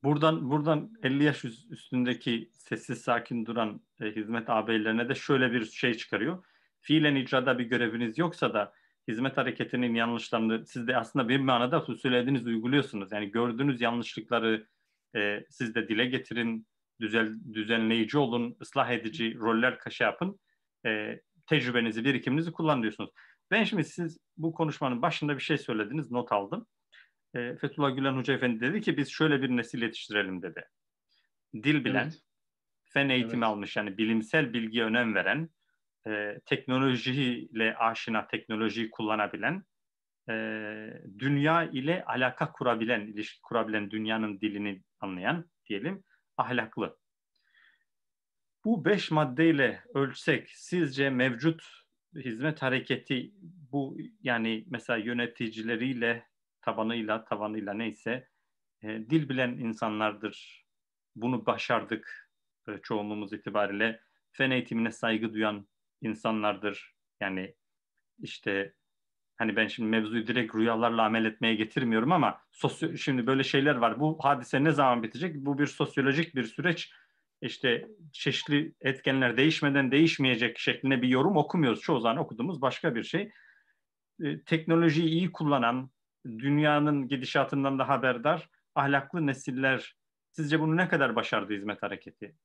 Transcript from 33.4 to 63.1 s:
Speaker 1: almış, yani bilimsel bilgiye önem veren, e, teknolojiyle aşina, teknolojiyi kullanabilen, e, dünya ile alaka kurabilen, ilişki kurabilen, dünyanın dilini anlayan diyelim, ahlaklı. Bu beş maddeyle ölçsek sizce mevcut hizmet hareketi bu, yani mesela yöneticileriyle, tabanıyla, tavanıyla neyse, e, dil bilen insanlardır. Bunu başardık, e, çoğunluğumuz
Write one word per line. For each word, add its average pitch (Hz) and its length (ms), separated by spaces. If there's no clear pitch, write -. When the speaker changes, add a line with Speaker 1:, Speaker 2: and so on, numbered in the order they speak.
Speaker 1:
almış, 104 320
yani 104 220
bilimsel 113 560
bilgiye 113 300
önem 113 320
veren, 107 340
e, 104 380
teknolojiyle 127 1300
aşina, 113 500
teknolojiyi 110 640
kullanabilen, 107 720
e, 113 40
dünya 143 440
ile 160 420
alaka 123 460
kurabilen, 117 500
ilişki 104 400
kurabilen, 107 500
dünyanın 110 500
dilini 101 420
anlayan 104 520
diyelim, 131 380
ahlaklı. 113 600
Bu 208 200
beş 190 260
maddeyle 143 720
ölçsek 135 560
sizce 139 600
mevcut 131 540
hizmet 131 460
hareketi 131 720
bu, 139 260
yani 113 460
mesela 120 300
yöneticileriyle, 117 1300
tabanıyla, 113 640
tavanıyla 107 480
neyse, 113 540
e, 107 40
dil 117 420
bilen 127 200
insanlardır. 107 1160
Bunu 120 300
başardık, - 840
e, 113 40
çoğunluğumuz 104 500